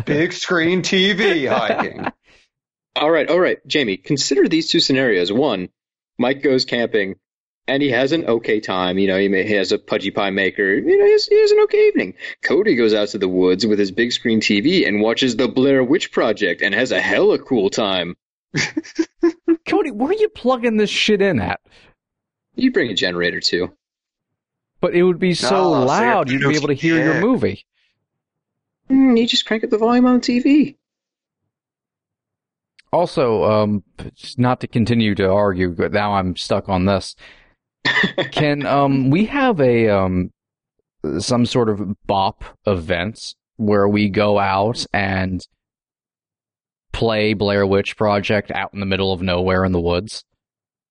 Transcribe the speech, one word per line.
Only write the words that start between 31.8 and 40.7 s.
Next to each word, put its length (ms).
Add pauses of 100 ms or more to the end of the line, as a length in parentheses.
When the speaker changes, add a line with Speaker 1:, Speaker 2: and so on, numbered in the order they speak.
Speaker 3:
Also, 520
um, 400 (540)
not 240
to 60
continue 460
to 160
argue, 400
but 220
now 220
I'm 220
stuck 340
on 160
this. 300 (720)
Speaker 2:
<laughs> 460
Speaker 3:
Can, 340
um, 460
we 140
have 360
a, 280
um, 420 (880)